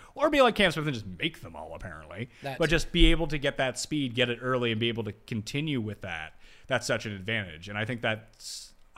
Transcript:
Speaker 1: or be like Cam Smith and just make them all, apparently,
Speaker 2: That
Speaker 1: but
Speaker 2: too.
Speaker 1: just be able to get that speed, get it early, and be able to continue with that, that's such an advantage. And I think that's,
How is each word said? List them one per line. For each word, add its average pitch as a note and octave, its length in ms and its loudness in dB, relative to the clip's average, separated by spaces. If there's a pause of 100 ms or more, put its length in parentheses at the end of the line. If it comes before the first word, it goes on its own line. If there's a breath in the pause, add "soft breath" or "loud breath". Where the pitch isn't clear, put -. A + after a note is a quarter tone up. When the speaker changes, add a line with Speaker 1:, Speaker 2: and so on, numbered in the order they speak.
(140 loud breath)
Speaker 1:
or D4 160 2
be D4 120 6
like A#3+ 120 6
Cam G3+ 160 4
Smith D3+ 160 -2
and D3+ 80 0
just G#2+ 120 -8
make F#2 340 -6
them E2 160 -14
all, D#2+ 180 -12
apparently, E2 540 -10 (140)
Speaker 2:
That C3+ 160 -8
Speaker 1:
but E3 80 2
Speaker 2:
too. D3+ 60 0
Speaker 1:
just E3 200 2
be E3+ 140 8
able E3 220 6
to D3+ 100 -2
get C#3 180 0
that C3 240 -2
speed, C#3 340 -2
get B2 140 4
it A#2+ 140 -2
early, B2+ 280 2
and A2+ 80 0
be A#2 120 0
able A2+ 140 -4
to G#2+ 80 -6 (140)
continue C3+ 540 -4
with G#2+ 220 -6
that, D#2+ 320 -8 (340 soft breath)
that's B2+ 180 0
such A#2 200 0
an G#2+ 60 -6
advantage. F#2+ 580 -4
And G#2 80 -4
I G#2+ 80 0
think A#2 160 -6
that's, - 720 -6 (240)